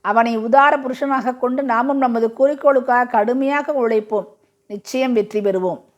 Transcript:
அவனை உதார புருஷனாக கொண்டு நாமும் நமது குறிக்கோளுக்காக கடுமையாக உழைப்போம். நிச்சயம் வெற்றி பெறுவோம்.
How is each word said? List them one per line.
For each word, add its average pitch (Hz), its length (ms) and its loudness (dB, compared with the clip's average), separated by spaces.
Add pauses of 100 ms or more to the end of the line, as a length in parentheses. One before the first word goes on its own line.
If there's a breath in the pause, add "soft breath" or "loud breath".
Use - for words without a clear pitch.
அவனை 226 380 0
உதார 277 380 4
புருஷனாக 262 600 -4
கொண்டு 254 240 -2
நாமும் 262 360 0
நமது 233 300 0 (100)
குறிக்கோளுக்காக 269 680 2
கடுமையாக 269 680 0
உழைப்போம். 220 540 -2 (400)
நிச்சயம் 254 460 -4
வெற்றி 214 280 0
பெறுவோம். 185 420 -2 (160)